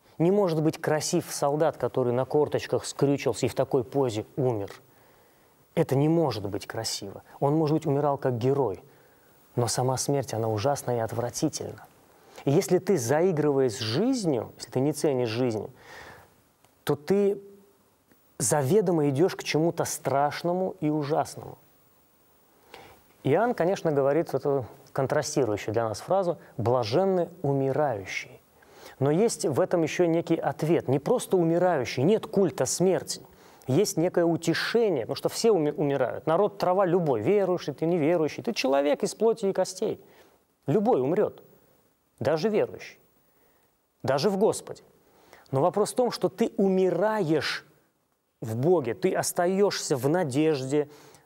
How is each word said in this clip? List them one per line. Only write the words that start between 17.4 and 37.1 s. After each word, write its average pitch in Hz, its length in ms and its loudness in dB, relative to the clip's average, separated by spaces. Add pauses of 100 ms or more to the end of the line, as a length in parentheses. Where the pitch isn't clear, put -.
заведомо 156 720 2
идёшь 147 260 2
к - 80 -10
чему-то 156 420 0
страшному 147 960 -2
и 151 80 0
ужасному. 147 680 -4 (1700)
Иоанн, 208 320 2
конечно, 175 360 0
говорит 143 420 2
эту 139 320 -2 (280)
контрастирующую 131 800 -2
для 117 100 0
нас 110 160 -4
фразу 175 380 0 (180)
«блаженны 131 720 0 (140)
умирающие». 135 1000 -2 (600)
Но 139 120 2
есть 196 320 0
в 139 160 0
этом 180 240 2
ещё 165 220 0
некий 165 320 2
ответ. 151 500 0
Не 135 120 2
просто - 360 0
умирающие, 165 680 2
нет 220 200 2
культа 175 400 0
смерти. - 560 -2 (440)
Есть 165 320 0
некое 170 260 2
утешение, 170 800 0
потому 113 160 -6
что - 100 -2
все 226 240 2
уми-, 151 220 2
умирают. 139 520 -2
Народ 190 320 0
трава 185 280 2
любой, 160 360 2